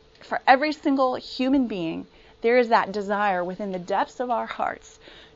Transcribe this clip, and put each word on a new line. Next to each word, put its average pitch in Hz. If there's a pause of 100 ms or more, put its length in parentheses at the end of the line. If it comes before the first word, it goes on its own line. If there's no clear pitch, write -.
(200)
for -
every 269
single 269
human 262
being, 180 (360)
there 233
is 240
that 202
desire 202
within 185
the 180
depths 190
of 247
our 226
hearts - (380)